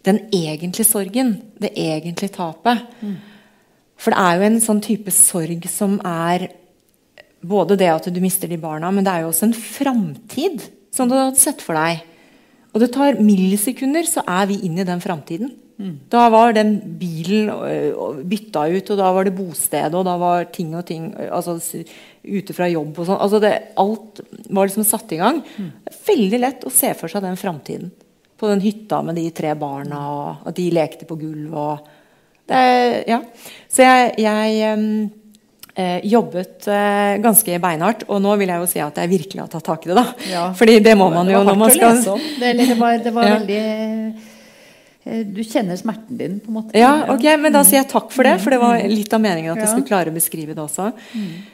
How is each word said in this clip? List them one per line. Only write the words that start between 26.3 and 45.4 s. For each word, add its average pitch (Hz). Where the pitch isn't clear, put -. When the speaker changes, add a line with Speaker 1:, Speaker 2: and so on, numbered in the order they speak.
Speaker 1:
lett 247
å 262
se 226
for -
seg 202
den 185
framtiden, 175
på 214
den 202
hytta 202
med 165
de 165
tre 156
barna, 143
og 147
at 170
de 180
lekte 165
på 160
gulv, 156
og 147
det, 247
ja. 233
Så -
jeg, 254
jeg, 220
ehm, 214
eh, 180
jobbet, 190
eh, 202
ganske 196
beinhardt, 180
og 202
nå 208
vil 190
jeg 175
jo 180
si 170
at 151
jeg 175
virkelig 180
har -
tatt 160
tak 160
i 165
det, 185
da. 240
Speaker 2:
Ja. 180
Speaker 1:
Fordi 226
det 220
må 185
man 175
Speaker 2:
Det 190
Speaker 1:
jo 202
Speaker 2:
var -
Speaker 1:
når 196
man 220
Speaker 2:
hardt 262
å -
Speaker 1:
skal 233
Speaker 2:
lese 240
om. -
Det, 247
eller 240
det 233
var, 233
det 233
var 233
Speaker 1:
Ja. 214
Speaker 2:
veldig, 220
eh, 226
du 202